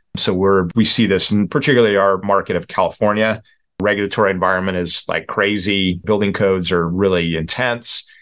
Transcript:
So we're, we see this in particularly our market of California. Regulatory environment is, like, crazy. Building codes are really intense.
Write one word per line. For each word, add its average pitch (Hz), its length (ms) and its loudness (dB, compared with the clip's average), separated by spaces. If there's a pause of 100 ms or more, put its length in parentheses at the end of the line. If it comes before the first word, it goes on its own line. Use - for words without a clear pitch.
(160)
So - 180 0
we're, 95 400 2
we 110 100 2
see 110 220 2
this 95 260 0
in 104 160 2
particularly 120 480 2
our 98 220 2
market 98 380 -2
of 87 120 -6
California. 107 760 -2 (380)
Regulatory 101 500 0
environment 92 460 0
is, 87 320 -2
like, 85 180 -6
crazy. 98 680 0 (100)
Building 101 300 0
codes 95 360 0
are 87 160 0
really 87 500 0
intense. 120 720 -4 (160)